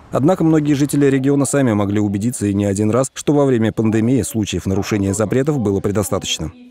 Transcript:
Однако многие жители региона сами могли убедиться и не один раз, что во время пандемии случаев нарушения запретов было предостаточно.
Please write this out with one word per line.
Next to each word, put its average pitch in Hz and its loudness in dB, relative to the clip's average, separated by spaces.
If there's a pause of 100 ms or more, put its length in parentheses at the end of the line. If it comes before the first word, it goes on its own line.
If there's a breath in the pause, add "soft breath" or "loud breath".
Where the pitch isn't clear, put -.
(100)
Однако 170 0
многие 156 2
жители 143 2
региона 135 2
сами 131 2
могли 104 0
убедиться 104 -2
и 101 0
не 101 0
один 101 0
раз, 123 0
что - -2
во 143 4
время 117 2
пандемии 113 0
случаев 98 -4
нарушения 98 -2
запретов 127 0
было 101 0
предостаточно. 95 -4 (200)